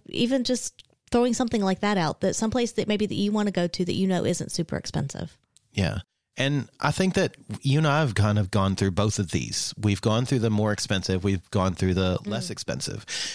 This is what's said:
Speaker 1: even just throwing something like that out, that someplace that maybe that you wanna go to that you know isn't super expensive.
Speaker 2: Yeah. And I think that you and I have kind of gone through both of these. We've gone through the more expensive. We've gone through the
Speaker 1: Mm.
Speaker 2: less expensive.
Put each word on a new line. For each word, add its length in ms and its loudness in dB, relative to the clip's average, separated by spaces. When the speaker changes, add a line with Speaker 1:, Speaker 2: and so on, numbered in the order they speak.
Speaker 1:
even 360 0
just 400 -4
throwing 240 2
something 260 0
like 200 0
that 180 2
out, 220 -2
that 140 0
someplace 360 0
that 160 -2
maybe 180 0
that 100 -2
you 160 0
wanna 200 0
go 160 0
to 180 -4
that 80 -2
you 140 0
know 180 0
isn't 260 -2
super 240 -4
expensive. 640 -6
Speaker 2:
Yeah. 280 0
And 320 0
I 120 2
think 220 2
that 220 0
you 160 2
and 100 4
I 120 2
have 160 0
kind 240 4
of 100 0
gone 260 2
through 160 2
both 280 0
of 120 -2
these. 460 -2
We've 240 0
gone 240 2
through 140 0
the 100 2
more 220 2
expensive. 520 -2
We've 280 0
gone 240 2
through 180 2
the 260 2
Speaker 1:
Mm. 80 -14
Speaker 2:
less 220 -6
expensive. 560 -8